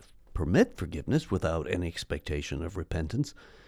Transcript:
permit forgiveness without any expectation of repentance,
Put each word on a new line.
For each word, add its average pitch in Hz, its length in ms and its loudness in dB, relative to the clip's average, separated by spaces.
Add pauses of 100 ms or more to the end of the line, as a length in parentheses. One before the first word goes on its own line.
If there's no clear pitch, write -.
(340)
permit 92 420 4
forgiveness - 540 0
without 82 400 0
any 87 180 0
expectation 73 760 -4
of 85 120 -6
repentance, 85 580 -2 (340)